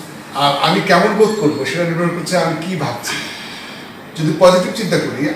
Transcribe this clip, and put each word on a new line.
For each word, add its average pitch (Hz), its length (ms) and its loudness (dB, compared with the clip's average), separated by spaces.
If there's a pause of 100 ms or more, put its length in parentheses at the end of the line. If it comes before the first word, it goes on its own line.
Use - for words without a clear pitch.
(360)
আর 143 340 2
আমি 185 180 4
কেমন 190 300 6
বোধ 214 220 4
করব, 143 260 0
সেটা 170 180 0
নির্ভর 170 240 0
করছে 175 300 -2
আমি 165 180 0 (120)
কি 185 80 -4
ভাবছি। - 400 -6 (1080)
যদি 156 160 2
positive 185 340 6
চিন্তা 170 240 0
করি, - 380 -2